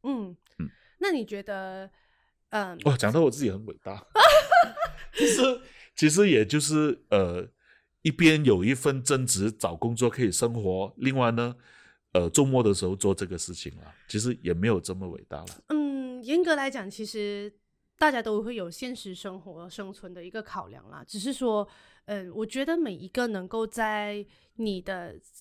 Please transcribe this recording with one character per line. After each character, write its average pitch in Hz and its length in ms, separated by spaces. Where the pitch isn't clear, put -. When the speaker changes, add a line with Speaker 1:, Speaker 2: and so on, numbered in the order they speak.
Speaker 1:
嗯。 226 320
Speaker 2:
嗯。 - 120
Speaker 1:
那 381 120
你 262 120
觉 202 200
得， 190 460
嗯。 185 260
Speaker 2:
哦， 143 120
讲 196 140
到 160 100
我 147 80
自 135 140
己 104 80
很 101 160
伟 - 160
大。 98 200
Speaker 1:
<laughs> - 560
Speaker 2:
其 466 140
实， 254 340
其 151 140
实 196 180
也 120 160
就 139 160
是， 151 400
呃， 90 380
一 156 80
边 156 340
有 101 220
一 127 80
份 135 300
正 131 240
职 104 240
找 87 240
工 117 200
作 120 140
可 123 140
以 98 80
生 117 200
活， 98 460
另 131 180
外 123 140
呢， 120 260
呃， 87 180
周 143 120
末 131 200
的 101 100
时 92 100
候 95 120
做 98 180
这 92 140
个 87 100
事 - 160
情 - 240
啦， 78 160
其 104 100
实 117 240
也 87 140
没 92 120
有 95 140
这 92 140
么 92 120
伟 - 200
大 - 100
啦。 - 300
Speaker 1:
嗯， 269 560
严 320 200
格 320 120
来 269 160
讲， 208 180
其 214 160
实 208 480
大 302 100
家 240 140
都 220 180
会 233 140
有 175 160
现 254 240
实 190 180
生 190 260
活 170 300
生 196 240
存 185 180
的 180 140
一 180 60
个 220 100
考 202 280
量 - 200
啦。 - 180
只 208 120
是 247 120
说， 214 360
嗯， 196 280
我 220 100
觉 262 220
得 330 100
每 262 200
一 185 140
个 247 180
能 190 200
够 226 200
在 208 580
你 208 260
的 180 380